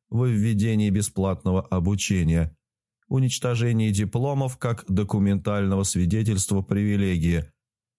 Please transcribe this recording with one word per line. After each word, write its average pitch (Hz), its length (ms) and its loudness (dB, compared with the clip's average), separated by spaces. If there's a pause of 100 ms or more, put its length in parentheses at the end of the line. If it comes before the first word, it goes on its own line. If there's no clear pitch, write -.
во 120 180 0
введении 107 600 2
бесплатного 95 800 0
обучения, 87 880 0 (520)
уничтожении 120 800 0
дипломов 127 680 -2
как 120 320 -4
документального 98 960 0
свидетельства 98 800 0
привилегии. 92 920 0 (460)